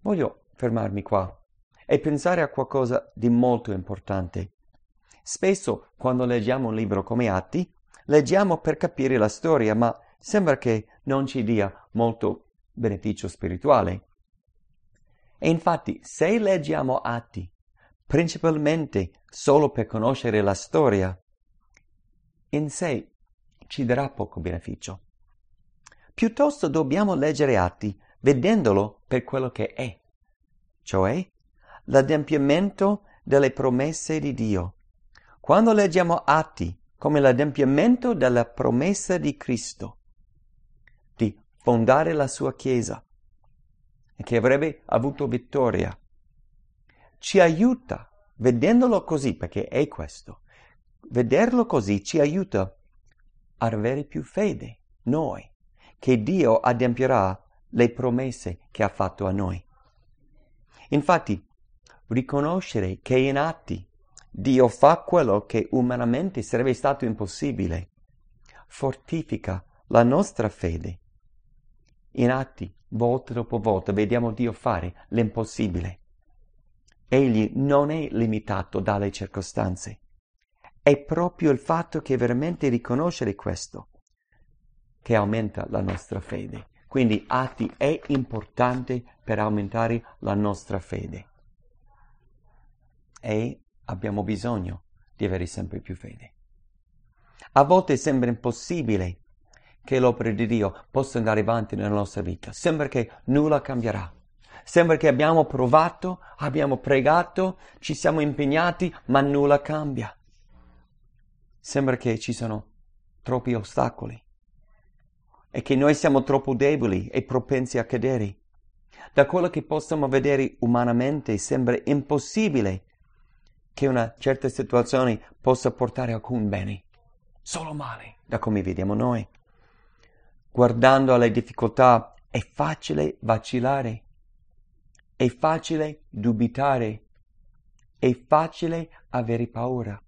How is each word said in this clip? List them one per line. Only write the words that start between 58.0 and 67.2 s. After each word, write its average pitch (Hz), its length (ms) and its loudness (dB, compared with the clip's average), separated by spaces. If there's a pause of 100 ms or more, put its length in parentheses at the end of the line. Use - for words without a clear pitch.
che - 120 -2
ha 98 60 0
fatto - 360 -4
a 95 60 -2
noi. 92 300 -4 (1300)
Infatti, 147 560 0 (600)
riconoscere 131 960 -2
che 127 160 0
in 135 200 2
Atti 143 480 -6 (440)
Dio 127 380 4
fa 151 340 4
quello 117 440 2
che - 260 -2
umanamente 123 720 -2
sarebbe 123 320 0
stato 139 320 -2
impossibile, 98 840 -6 (800)